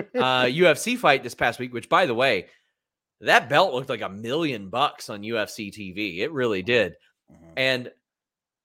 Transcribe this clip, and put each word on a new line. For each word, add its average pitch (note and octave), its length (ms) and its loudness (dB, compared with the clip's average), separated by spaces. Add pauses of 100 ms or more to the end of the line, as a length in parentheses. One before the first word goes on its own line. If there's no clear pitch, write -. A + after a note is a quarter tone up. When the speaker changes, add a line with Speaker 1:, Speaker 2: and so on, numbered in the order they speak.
(140)
Speaker 1:
<laughs> - 0 -
Speaker 2:
uh, B2+ 320 2
U D#3+ 220 4
F D3 100 4
C A#3+ 180 -2
fight D3 260 4
this A#2+ 120 -10
past B2 240 0
week, B2 160 -8
which, A2+ 140 -10
by F3 180 4
the A#2+ 80 0
way, A2+ 320 0 (760)
that D#3+ 280 4
belt D3+ 260 4
looked C3+ 160 -4
like A2+ 120 -4
a G2 60 -4
million A2+ 600 -4
bucks C3 400 -2
on G#2 140 -10
U A2+ 140 -4
F G2+ 120 -2
C G2+ 200 -12
T F#2+ 220 -14
V. F#2+ 300 -6
It D#3 100 -4
really A#2 300 0
did. G#2+ 340 2 (340)
Speaker 1:
Mm-hmm. - 260 -20
Speaker 2:
And C3 360 -2 (720)